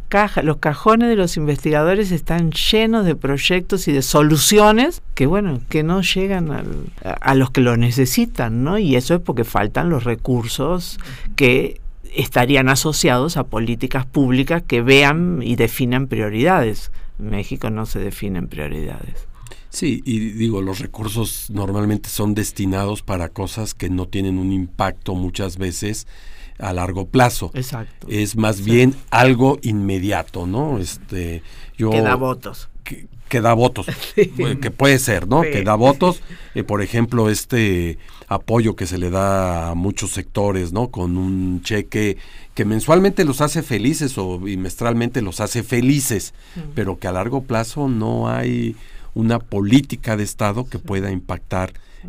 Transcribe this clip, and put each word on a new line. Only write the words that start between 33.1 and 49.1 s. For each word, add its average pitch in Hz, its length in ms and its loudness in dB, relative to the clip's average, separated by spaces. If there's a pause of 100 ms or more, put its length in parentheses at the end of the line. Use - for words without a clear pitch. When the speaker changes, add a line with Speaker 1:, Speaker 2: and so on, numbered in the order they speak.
Speaker 2:
que 123 120 2
da 117 140 6
votos, 117 320 2 (140)
Speaker 1:
<laughs> - 140 -12
Sí. 196 240 4
Speaker 2:
eh, 139 220 0
que 131 100 -2
puede 139 280 4
ser, 92 300 0
¿no? 143 140 6
Speaker 1:
Sí. 156 80 0
Speaker 2:
Que 120 120 0
da 104 120 2
votos. 139 460 4 (340)
Eh, - 100 -4
por 104 180 -2
ejemplo, 117 480 2
este 95 680 0 (300)
apoyo 107 480 0
que 98 100 -4
se 90 120 -4
le 90 120 -2
da 92 600 0
a 85 40 -4
muchos 95 380 -2
sectores, 95 600 -2
¿no? 120 180 -2
Con 90 260 -2
un 92 460 -2
cheque 104 540 -2 (380)
que 113 100 -2
mensualmente 165 600 4
los 139 160 0
hace 151 220 0
felices 131 560 -2
o 92 200 -4
bimestralmente 113 840 -2
los 92 180 -6
hace 110 220 -2
felices, 123 720 0 (200)
Speaker 1:
Mm. 175 60 -10 (140)
Speaker 2:
pero 95 240 -4
que 98 100 -6
a 92 40 -2
largo 120 300 -2
plazo 123 460 -2
no 117 400 -2
hay 120 480 -2 (380)